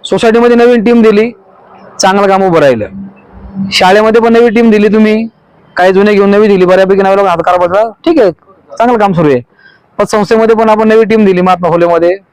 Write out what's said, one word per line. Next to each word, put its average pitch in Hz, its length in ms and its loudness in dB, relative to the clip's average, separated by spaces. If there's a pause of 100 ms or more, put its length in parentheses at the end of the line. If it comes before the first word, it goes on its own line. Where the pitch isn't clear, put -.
सोसायटीमध्ये 233 520 0
नवीन 233 280 2
टीम 233 180 2
दिली, 220 280 2 (680)
चांगलं 196 280 0
काम 190 140 0
उभं 170 180 0
राहिलं. 120 260 0 (840)
शाळेमध्ये 214 480 0
पण 226 120 0
नवी 233 160 2
टीम 226 220 2
दिली 208 180 2
तुम्ही, 214 400 0 (480)
काही 185 160 0
जुने 202 200 2
घेऊन 202 180 2
नवी 208 180 2
दिली, 185 160 2
बऱ्यापैकी 190 380 0
नव्या 190 140 0
लोक 196 100 0
हातकार 175 320 -2
बसला, 196 320 -2
ठीक 320 300 -2
आहे, 185 120 0 (460)
चांगलं 240 200 0
काम 202 140 0
सुरू 160 160 0
आहे. 127 120 0 (580)
पण 208 60 -2
संस्थेमध्ये 220 520 0
पण 220 140 0
आपण 220 180 0
नवी 220 160 2
टीम 214 200 0
दिली 185 160 0
महात्मा 180 300 -2
फुलेमध्ये 170 460 0 (160)